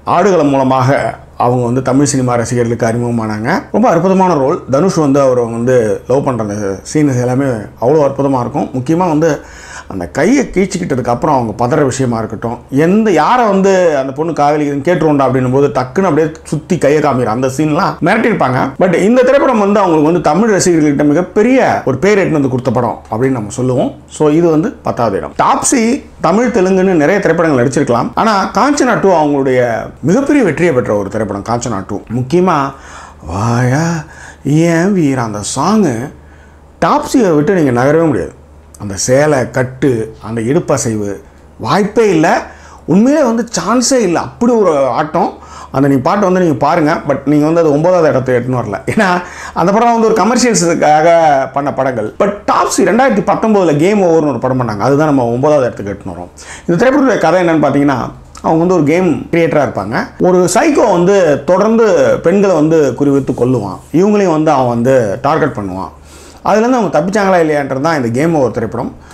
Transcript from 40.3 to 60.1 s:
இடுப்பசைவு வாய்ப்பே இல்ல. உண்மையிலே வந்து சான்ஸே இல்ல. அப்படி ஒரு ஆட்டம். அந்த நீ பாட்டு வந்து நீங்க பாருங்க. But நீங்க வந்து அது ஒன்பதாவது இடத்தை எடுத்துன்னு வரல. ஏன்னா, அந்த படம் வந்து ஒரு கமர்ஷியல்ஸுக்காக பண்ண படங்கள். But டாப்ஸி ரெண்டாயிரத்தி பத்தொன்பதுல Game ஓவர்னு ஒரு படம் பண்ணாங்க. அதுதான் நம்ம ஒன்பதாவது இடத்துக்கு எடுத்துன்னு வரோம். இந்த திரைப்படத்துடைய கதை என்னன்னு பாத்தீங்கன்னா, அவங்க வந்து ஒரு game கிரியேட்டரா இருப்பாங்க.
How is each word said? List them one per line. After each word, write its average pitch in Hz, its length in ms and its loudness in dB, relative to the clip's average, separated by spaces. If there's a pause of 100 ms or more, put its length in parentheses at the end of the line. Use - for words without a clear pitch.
இடுப்பசைவு 110 800 -2 (360)
வாய்ப்பே 202 540 0
இல்ல. 170 320 2 (420)
உண்மையிலே 254 400 2
வந்து 233 240 -2 (120)
சான்ஸே 233 340 0
இல்ல. 180 260 0
அப்படி - 320 -2
ஒரு 180 340 2
ஆட்டம். 156 480 -2 (380)
அந்த 135 160 2
நீ 139 80 2
பாட்டு 180 280 0
வந்து 185 160 2
நீங்க 165 140 2
பாருங்க. 156 540 0
But 135 160 -2
நீங்க 147 200 2
வந்து 165 160 2
அது 156 120 2
ஒன்பதாவது 180 360 2
இடத்தை 131 260 0
எடுத்துன்னு 123 240 -2
வரல. 104 280 -6
ஏன்னா, 180 360 0 (320)
அந்த 180 180 0
படம் 233 280 2
வந்து 220 120 4
ஒரு 220 100 2
கமர்ஷியல்ஸுக்காக 165 1300 2
பண்ண 139 220 -4
படங்கள். 123 440 -4
But 196 180 0 (160)
டாப்ஸி 359 280 0
ரெண்டாயிரத்தி 214 460 2
பத்தொன்பதுல 190 500 2
Game 196 260 2
ஓவர்னு 160 260 2
ஒரு 123 100 -2
படம் 127 240 -2
பண்ணாங்க. 107 160 -4
அதுதான் 139 280 2
நம்ம 135 200 2
ஒன்பதாவது 131 400 2
இடத்துக்கு 101 260 -6
எடுத்துன்னு 95 200 -12
வரோம். 87 160 -14 (380)
இந்த 175 180 0
திரைப்படத்துடைய 262 340 2
கதை 175 280 2
என்னன்னு 170 40 2
பாத்தீங்கன்னா, 143 600 0 (300)
அவங்க 160 240 0
வந்து 180 100 2
ஒரு 160 100 2
game 160 360 0 (100)
கிரியேட்டரா 151 380 0
இருப்பாங்க. 104 300 -6 (200)